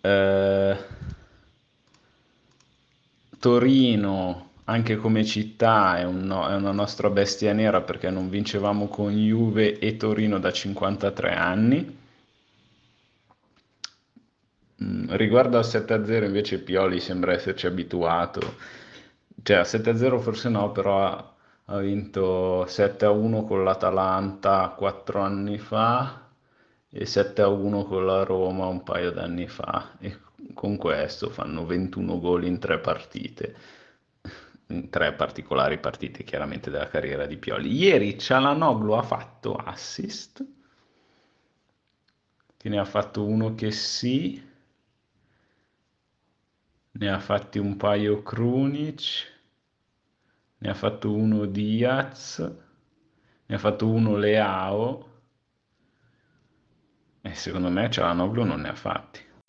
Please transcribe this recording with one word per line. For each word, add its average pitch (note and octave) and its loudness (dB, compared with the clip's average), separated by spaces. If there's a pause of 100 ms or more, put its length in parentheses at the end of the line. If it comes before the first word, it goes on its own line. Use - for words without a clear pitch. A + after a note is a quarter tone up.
Eh, G2 4 (2500)
Torino, A#2 4 (160)
anche A2+ 0
come A2 2
città, G#2+ 4
è F2 0
un F#2 -2
no-, F#2+ 0
è F2+ 0
una G2 0
nostra G2+ 0
bestia G2+ 2
nera G#2 4
perché - -4
non F#2 -4
vincevamo G#2 0
con G#2 -2
Juve G#2+ 4
e G#2+ -2
Torino G#2+ 0
da F#2 0
cinquantatré G2 -2
anni. G#2+ 2 (2750)
Mm, F#2+ -4
riguardo A#2 4
al A2+ 4
sette A2+ 0
a G#2+ 0
zero A2 2
invece G2+ -2
Pioli F#2 2
sembra F2+ 0
esserci F#2 -2
abituato. E2+ -2 (880)
Cioè, G2+ 6
a F2 6
sette A2 0
a A#2 2
zero B2 4
forse A#2 -4
no, G#2 0
però G2 2
ha, E2+ -6 (320)
ha G2+ -6
vinto F#2 0
sette G2+ 2
a G#2 6
uno G#2+ 2
con G2 0
l'Atalanta F#2+ 2
quattro G2 -4
anni G2+ -4
fa A#2 -2 (640)
e - -8
sette G2+ 2
a G2+ 6
uno G2+ 0
con F#2+ -2
la F#2+ 4
Roma F#2 0
un F2+ -4
paio F2 -2
d'anni F2 -6
fa. - -8
E - -12 (340)
con G#2 -4
questo - -2
fanno D#2+ -6
ventuno F2+ -4
gol F2 0
in F2+ -2
tre E2 -2
partite. - -8 (1120)
In - -8
tre D2+ 0
particolari C#2+ -2
partite, - -8
chiaramente, C#2+ -8
della C#2+ -6
carriera C#2 -4
di D2 -10
Pioli. - -4
Ieri C#3 4
Çalhanoğlu C3 2
ha A#2 2
fatto - -6
assist. - -12 (2250)
Che - -8
ne G#2 0
ha G2 0
fatto G#2 -2
uno A2 0
che A2 -4
sì. - -4 (2500)
Ne G#2 -2
ha F#2+ -2
fatti - -2
un G2+ -2
paio G#2 2
Krunic. C3+ -2 (1300)
Ne G#2+ -4
ha G2 -4
fatto G#2+ -4
uno G#2+ 2
Diaz. A2 -2 (1080)
Ne A2+ -6
ha G2+ -6
fatto G#2+ 0
uno A2+ 2
Leao. G#2 0 (2000)
E E2+ -12
secondo F2+ -4
me G2 0
Çalhanoğlu F#2+ 0
non D#2+ -2
ne D2 -8
ha - -8
fatti. - -8 (200)